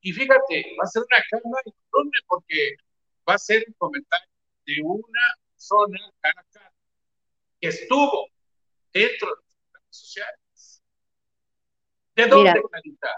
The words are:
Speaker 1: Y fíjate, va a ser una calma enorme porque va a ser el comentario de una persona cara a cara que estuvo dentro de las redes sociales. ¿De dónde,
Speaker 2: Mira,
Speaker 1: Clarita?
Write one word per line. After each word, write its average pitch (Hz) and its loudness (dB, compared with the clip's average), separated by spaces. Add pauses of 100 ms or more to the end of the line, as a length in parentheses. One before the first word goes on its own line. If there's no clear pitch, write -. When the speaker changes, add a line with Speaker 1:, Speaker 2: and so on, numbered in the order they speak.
Speaker 1:
Y 185 -10
fíjate, 262 2
va 170 -2
a 175 -6
ser 226 -4
una 240 2
calma 233 -8
enorme - -4 (100)
porque 143 -4 (520)
va 180 2
a - 0
ser 220 0
el 226 -20
comentario - -6 (380)
de 151 -6
una 226 -4 (260)
persona 202 0 (240)
cara 156 -4
a - -20
cara 196 -20 (840)
que 170 -6
estuvo 277 -2 (680)
dentro 208 -2
de - -8
las - -20
redes - -20
sociales. - -18 (1300)
¿De 233 4
dónde, 208 8
Speaker 2:
Mira, 175 4
Speaker 1:
Clarita? - -10